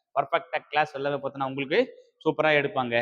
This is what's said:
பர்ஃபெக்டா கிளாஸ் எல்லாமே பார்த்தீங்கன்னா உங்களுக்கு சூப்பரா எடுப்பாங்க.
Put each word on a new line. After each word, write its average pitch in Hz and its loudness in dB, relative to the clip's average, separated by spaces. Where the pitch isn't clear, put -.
பர்ஃபெக்டா 156 -2
கிளாஸ் 151 0
எல்லாமே 143 -2
பார்த்தீங்கன்னா 135 -6
உங்களுக்கு 139 -2
சூப்பரா 156 2
எடுப்பாங்க. 135 0